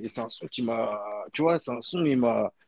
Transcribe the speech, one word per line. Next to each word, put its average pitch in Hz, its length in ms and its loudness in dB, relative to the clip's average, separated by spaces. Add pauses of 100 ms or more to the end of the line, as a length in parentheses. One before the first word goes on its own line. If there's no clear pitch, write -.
et 113 60 -6
c'est - 100 -6
un 113 80 -4
son - 200 -10
qui - 140 -6
m'a, 113 400 -2 (300)
tu - 100 -2
vois, 165 160 6
c'est - 140 -8
un 120 80 -6
son, 175 240 -2
il 139 140 4
m'a, 110 340 4 (160)